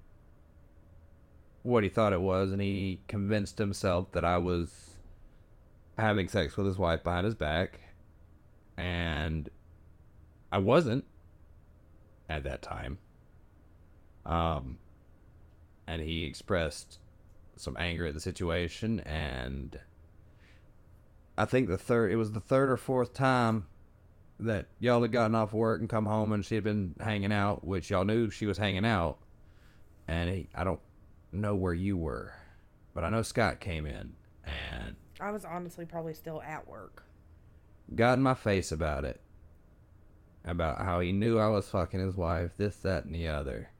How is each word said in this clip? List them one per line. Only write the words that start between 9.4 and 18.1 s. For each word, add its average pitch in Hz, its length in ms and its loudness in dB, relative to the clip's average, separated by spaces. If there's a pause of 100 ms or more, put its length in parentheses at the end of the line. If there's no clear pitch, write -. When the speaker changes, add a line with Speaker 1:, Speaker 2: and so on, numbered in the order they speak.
Speaker 1:
I 98 80 0
wasn't 127 460 4 (1200)
at 76 160 -4
that 65 160 -8
time. - 380 -10 (1300)
Um, 78 520 -2 (1080)
and 80 160 -6
he 80 220 -2
expressed - 760 -4 (580)
some 64 220 -10
anger 85 280 -2
at 73 80 -4